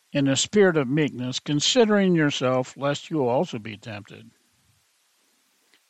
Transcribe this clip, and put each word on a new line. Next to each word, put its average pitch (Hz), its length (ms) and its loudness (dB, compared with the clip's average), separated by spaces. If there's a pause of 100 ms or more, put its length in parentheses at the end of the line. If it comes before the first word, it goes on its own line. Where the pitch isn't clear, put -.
(120)
in 143 140 0
a 135 100 2
spirit 185 420 4
of 135 100 0
meekness, 127 500 -2
considering 196 760 2
yourself, 131 640 0
lest 139 320 -6
you 147 180 0
also 135 300 -2
be 107 180 -12
tempted." 104 540 -16 (1600)